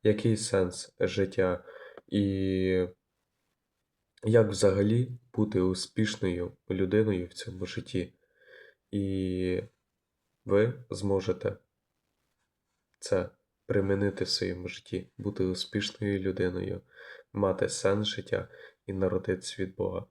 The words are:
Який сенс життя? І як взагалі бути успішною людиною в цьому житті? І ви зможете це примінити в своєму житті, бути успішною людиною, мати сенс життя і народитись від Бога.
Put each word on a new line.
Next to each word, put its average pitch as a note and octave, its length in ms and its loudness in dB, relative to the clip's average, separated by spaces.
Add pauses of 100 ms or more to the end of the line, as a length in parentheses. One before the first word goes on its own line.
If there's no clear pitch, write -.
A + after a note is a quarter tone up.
Який G#2+ 340 4
сенс - 600 -2
життя? F#2+ 640 0 (440)
І F#2+ 800 0 (1400)
як A2 260 6
взагалі G#2 600 4 (220)
бути G#2 280 0
успішною F#2 920 -2 (180)
людиною F#2+ 580 2
в - 60 -18
цьому F#2 320 -10
житті? - 480 -6 (800)
І F#2 720 -2 (840)
ви G#2+ 280 4 (160)
зможете G2 680 -2 (1400)
це F2+ 300 0 (360)
примінити G2 580 2
в F2+ 60 -4
своєму F2+ 380 -2
житті, - 500 -8
бути G2+ 260 -2
успішною G2+ 760 -2
людиною, F#2 600 -2 (520)
мати F#2+ 360 2
сенс G#2 380 0
життя - 400 -4 (380)
і G2+ 80 -6
народитись F#2+ 680 -2
від F#2 160 -6
Бога. F#2 360 -4